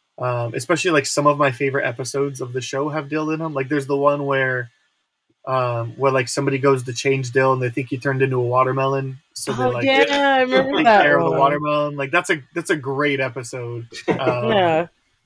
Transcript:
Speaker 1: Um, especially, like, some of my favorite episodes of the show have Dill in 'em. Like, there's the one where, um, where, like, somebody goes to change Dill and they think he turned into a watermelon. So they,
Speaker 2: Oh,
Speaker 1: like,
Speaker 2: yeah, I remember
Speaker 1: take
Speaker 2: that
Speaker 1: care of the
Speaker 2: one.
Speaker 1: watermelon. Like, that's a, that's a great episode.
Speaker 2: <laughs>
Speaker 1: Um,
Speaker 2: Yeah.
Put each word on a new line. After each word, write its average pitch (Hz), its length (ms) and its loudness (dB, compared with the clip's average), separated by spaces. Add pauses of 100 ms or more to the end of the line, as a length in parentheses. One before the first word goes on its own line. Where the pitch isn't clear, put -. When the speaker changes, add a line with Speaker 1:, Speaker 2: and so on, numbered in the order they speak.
(180)
Speaker 1:
Um, 120 360 -4
especially, 160 380 -2
like, 151 160 0
some 147 200 0
of 143 100 2
my 139 140 2
favorite 135 340 -2
episodes 135 540 -4
of 123 140 -10
the 127 80 -6
show 139 260 -4
have 147 220 -6
Dill 156 220 -4
in 156 100 -4
'em. 160 120 -6
Like, 135 140 -4
there's 139 200 -2
the 139 100 0
one 143 280 2
where, 131 460 0 (720)
um, 120 520 -2
where, 135 140 2
like, 131 180 2
somebody 139 280 -2
goes 131 260 2
to 127 100 -8
change 135 380 -2
Dill 131 220 4
and 127 80 0
they 123 80 0
think 127 200 -6
he 139 80 -4
turned 131 240 -2
into 131 160 0
a 123 80 0
watermelon. 135 760 0 (140)
So - 200 -6
they, 247 100 -2
Speaker 2:
Oh, 254 60 2
Speaker 1:
like, - 160 -2
Speaker 2:
yeah, 277 520 4
I 262 40 4
remember 262 360 2
Speaker 1:
take 311 80 4
Speaker 2:
that 208 180 8
Speaker 1:
care 170 160 4
of 170 60 2
the 165 60 2
Speaker 2:
one. 160 80 0
Speaker 1:
watermelon. 147 560 2
Like, 139 160 -4
that's 175 200 0
a, 160 100 -2 (140)
that's 170 160 -6
a 175 40 2
great 139 460 -2
episode. 120 680 -8 (100)
Speaker 2:
<laughs> - 120 -12
Speaker 1:
Um, 131 400 0
Speaker 2:
Yeah. 175 380 2 (380)